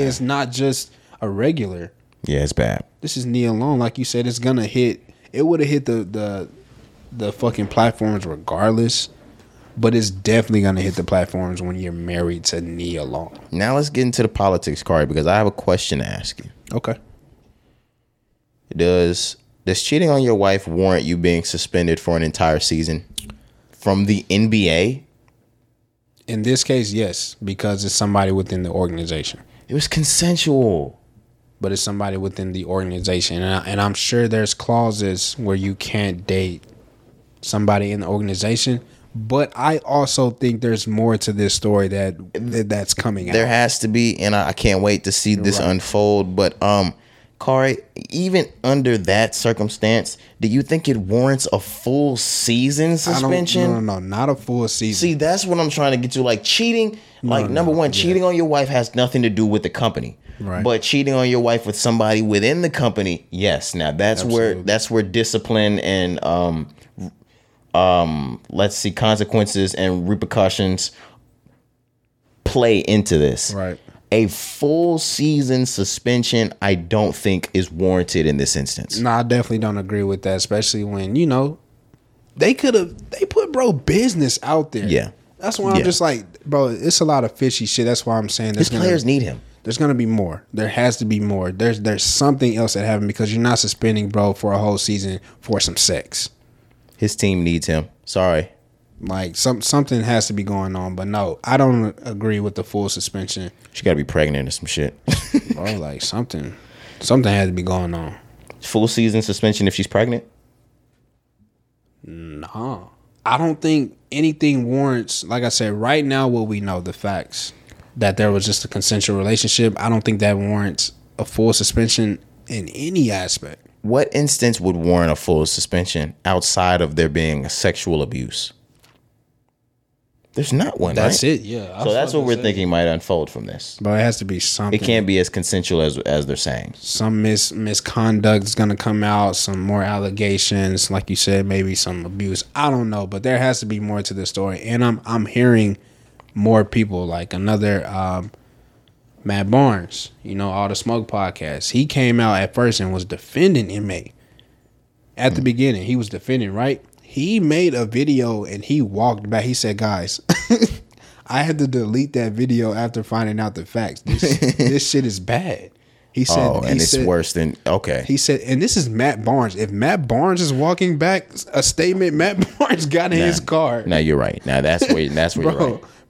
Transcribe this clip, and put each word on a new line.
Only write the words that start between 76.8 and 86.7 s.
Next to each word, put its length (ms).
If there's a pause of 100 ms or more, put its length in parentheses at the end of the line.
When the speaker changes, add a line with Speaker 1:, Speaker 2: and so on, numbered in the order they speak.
Speaker 2:
think 380
is 180
warranted 540
in 120
this 180
instance. 440
Speaker 1:
No, 120
I 120
definitely 360
don't 180
agree 260
with 200
that, 120
especially 480
when, 320
you 120
know, 320 (760)
they 200
coulda, 300
they 400
put 260
bro 200
business 720
out 280
there. 160
Speaker 2:
Yeah. 240 (260)
Speaker 1:
That's 220
why 120
I'm 60
Speaker 2:
Yeah. 60
Speaker 1:
just 180
like, 420
bro, 260
it's 320